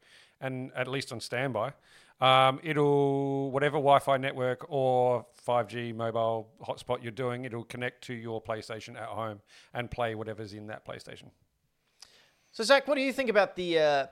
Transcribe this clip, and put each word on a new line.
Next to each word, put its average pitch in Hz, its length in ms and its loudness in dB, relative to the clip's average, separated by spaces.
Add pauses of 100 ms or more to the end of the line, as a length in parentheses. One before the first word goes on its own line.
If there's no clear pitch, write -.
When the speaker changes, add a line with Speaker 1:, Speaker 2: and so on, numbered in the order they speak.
(400)
Speaker 1:
and 131 340 -8
at 127 140 -4
least 135 240 -6
on 113 80 -8
standby, 123 520 -2 (480)
um, 131 420 6
it'll, 139 880 2
whatever 139 260 0
Wi-Fi 139 400 6
network 131 520 -2
or 127 640 2
five 120 340 0
G 117 240 -6
mobile 113 560 -2 (140)
hotspot 123 400 -6
you're 120 100 -8
doing, 123 320 -6
it'll 117 200 -8
connect 123 400 -8
to 127 100 -10
your 113 280 -8
PlayStation 110 540 -10
at 113 120 -10
home 107 320 -8 (340)
and 120 160 -8
play 113 240 -2
whatever's 107 400 -10
in 107 140 -14
that 110 180 -12
PlayStation. - 440 -16 (1200)
Speaker 2:
So, 226 120 -6
Zach, 269 240 6
what 294 80 4
do 262 60 0
you 269 100 0
think 262 180 -2
about 196 260 4
the, 175 220 2
uh, 147 340 4